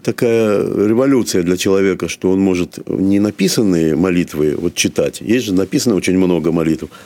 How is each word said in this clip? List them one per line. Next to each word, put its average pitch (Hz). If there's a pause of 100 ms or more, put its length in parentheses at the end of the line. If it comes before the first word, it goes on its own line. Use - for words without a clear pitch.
такая 113
революция 107
для 90
человека, 95
что -
он 95
может 90
не 98
написанные 95
молитвы 80
вот 85
читать. -
Есть 117
же 101
написано 95
очень 90
много 85
молитв. 80 (200)